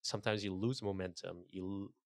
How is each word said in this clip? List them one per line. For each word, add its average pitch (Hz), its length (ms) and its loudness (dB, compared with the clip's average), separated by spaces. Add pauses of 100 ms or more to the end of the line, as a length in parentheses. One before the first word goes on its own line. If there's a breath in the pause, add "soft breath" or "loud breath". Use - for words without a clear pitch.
sometimes 107 420 2
you 98 120 0
lose 117 280 2
momentum, 92 680 -2
you 98 420 -4 (140)